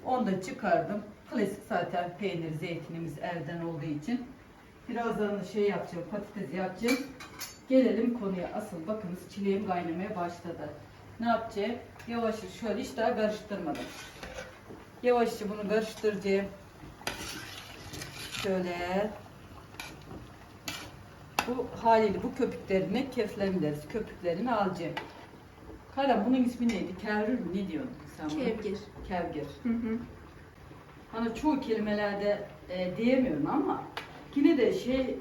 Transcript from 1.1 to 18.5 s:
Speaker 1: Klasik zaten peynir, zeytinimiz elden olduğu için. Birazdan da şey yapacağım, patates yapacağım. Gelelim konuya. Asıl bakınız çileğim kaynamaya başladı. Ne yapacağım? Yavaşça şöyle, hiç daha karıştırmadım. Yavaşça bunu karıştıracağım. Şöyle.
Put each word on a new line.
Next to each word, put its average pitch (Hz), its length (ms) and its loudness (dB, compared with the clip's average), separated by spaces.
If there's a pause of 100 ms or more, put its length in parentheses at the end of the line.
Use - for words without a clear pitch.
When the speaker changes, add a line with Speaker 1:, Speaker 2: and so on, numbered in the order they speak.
Speaker 1:
Klasik - 380 0
zaten 175 500 0
peynir, 165 340 -2
zeytinimiz 165 640 -6
elden 170 440 -4
olduğu 156 400 -4
için. 240 200 0 (680)
Birazdan 208 500 2
da 180 40 -4
şey 208 260 2
yapacağım, 175 420 -2
patates 202 420 -6
yapacağım. 220 440 0 (720)
Gelelim 240 500 6
konuya. 185 340 -2
Asıl 175 340 -6
bakınız 190 320 -4 (100)
çileğim 196 380 0
kaynamaya 175 480 -2
başladı. 170 540 -4 (500)
Ne 226 80 0
yapacağım? 226 460 2 (340)
Yavaşça 220 400 0
şöyle, 208 340 -2
hiç - 160 -6
daha 226 180 4
karıştırmadım. 202 680 0 (1200)
Yavaşça 233 460 6
bunu 208 200 -4
karıştıracağım. 202 760 2 (1900)
Şöyle. 185 800 0 (2500)